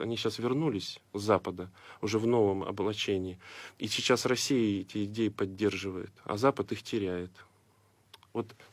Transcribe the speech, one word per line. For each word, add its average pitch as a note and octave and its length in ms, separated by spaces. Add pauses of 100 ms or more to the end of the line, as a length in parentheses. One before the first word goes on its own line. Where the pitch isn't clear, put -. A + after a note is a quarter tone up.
они A2+ 160
сейчас A2 220
вернулись B2 600 (140)
с G#2 80
Запада F#2 480 (320)
уже G#2+ 180
в A2 60
новом G2+ 380
облачении. F#2+ 720 (400)
И A2+ 100
сейчас A#2+ 380
Россия A#2 560
эти G#2 240
идеи G#2+ 240
поддерживает, F#2+ 840 (140)
а G#2 120
Запад A#2 340
их G#2+ 120
теряет. F2+ 480 (1040)
Вот A2 220 (180)